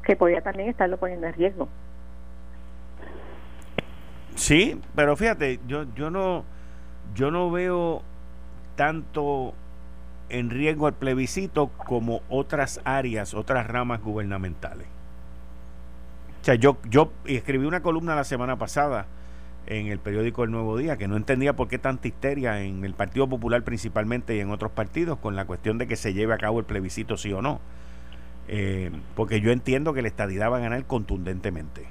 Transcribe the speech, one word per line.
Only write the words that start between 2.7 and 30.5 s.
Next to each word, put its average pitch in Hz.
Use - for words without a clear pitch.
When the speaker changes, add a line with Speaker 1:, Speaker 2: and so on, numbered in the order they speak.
Speaker 2:
Sí, 185
pero 147
fíjate, 156
yo, 147
yo 147
no, 185
yo 131
no 175
veo 175
tanto 143
en 120
riesgo 151
al 143
plebiscito 135
como 117
otras 135
áreas, 127
otras 113
ramas 120
gubernamentales. 98
O -
sea, 131
yo, 131
yo 151
escribí 135
una 170
columna 165
la 143
semana 123
pasada 123
en 104
el 101
periódico 110
El 113
Nuevo 113
Día, 143
que 98
no 101
entendía 131
por 120
qué 127
tanta 127
histeria 135
en 98
el 95
Partido 127
Popular 120
principalmente 113
y 104
en 98
otros 107
partidos 151
con 101
la 95
cuestión 110
de 120
que 113
se 104
lleve 110
a 107
cabo 110
el 110
plebiscito 104
sí 101
o 98
no. 135
Eh, 98
porque 110
yo 113
entiendo 131
que 131
la 113
estadidad 104